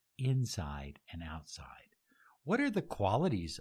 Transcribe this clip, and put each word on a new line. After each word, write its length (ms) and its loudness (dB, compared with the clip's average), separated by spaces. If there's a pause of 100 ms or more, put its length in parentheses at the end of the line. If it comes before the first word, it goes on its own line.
(200)
inside 800 0 (120)
and 120 -8
outside. 720 -12 (480)
What 160 2
are 100 4
the 140 2
qualities 760 2